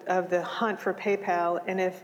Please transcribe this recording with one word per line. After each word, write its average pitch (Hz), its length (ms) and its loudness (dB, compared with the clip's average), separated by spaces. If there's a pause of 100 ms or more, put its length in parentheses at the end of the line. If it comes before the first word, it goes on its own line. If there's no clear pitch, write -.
of 180 220 2
the 175 120 2
hunt 208 380 -2
for 190 140 -2
PayPal. 175 720 0
And 190 140 0
if 185 220 0